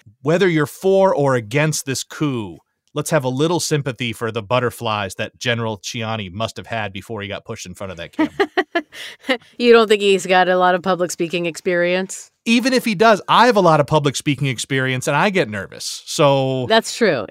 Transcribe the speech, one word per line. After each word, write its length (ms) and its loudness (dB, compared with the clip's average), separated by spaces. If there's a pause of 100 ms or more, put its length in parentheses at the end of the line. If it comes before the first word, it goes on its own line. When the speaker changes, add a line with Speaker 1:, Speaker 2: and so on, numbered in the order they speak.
(220)
Speaker 1:
whether 260 2
you're 180 2
for 480 2
or 220 2
against 500 -2
this 160 -4
coup, 560 -6 (340)
let's 180 -6
have 140 2
a 40 -2
little 320 0
sympathy 520 -4
for 200 -6
the 100 -4
butterflies 720 -2
that 240 -8
General 400 -4
Ciani 540 -8
must 240 -6
have 100 -14
had 260 -6
before 300 -10
he 60 -10
got 160 -10
pushed 220 -14
in 80 -16
front 180 -12
of 60 -12
that 140 -14
camera. 200 -2 (420)
Speaker 2:
<laughs> 120 -4 (720)
You 140 6
don't 160 6
think 140 4
he's 240 2
got 220 4
a 80 2
lot 180 4
of 80 -2
public 280 -2
speaking 360 -4
experience? 840 -2 (140)
Speaker 1:
Even 280 2
if 120 0
he 100 -2
does, 340 4
I 180 6
have 100 4
a 40 6
lot 200 6
of 60 0
public 300 0
speaking 300 -2
experience 600 -4
and 100 0
I 140 2
get 180 0
nervous. 580 -10
So 600 2
Speaker 2:
That's 300 0
true. 340 0